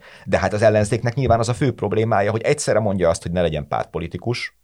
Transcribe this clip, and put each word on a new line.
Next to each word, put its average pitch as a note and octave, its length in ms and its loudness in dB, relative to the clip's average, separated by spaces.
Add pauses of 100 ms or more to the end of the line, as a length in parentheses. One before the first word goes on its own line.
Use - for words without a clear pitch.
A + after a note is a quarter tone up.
(260)
De G2 140 0
hát F#2+ 140 0
az G#2 80 -2
ellenzéknek A2 540 2
nyilván A#2 240 2
az A#2 100 -2
a A#2+ 40 -2
fő B2 200 0
problémája, G#2 580 0
hogy A2 100 -2
egyszerre C3 380 2
mondja F#2+ 300 2
azt, E2+ 140 0
hogy F2 80 -6
ne F2+ 100 0
legyen D#2 260 -2
pártpolitikus, - 960 -6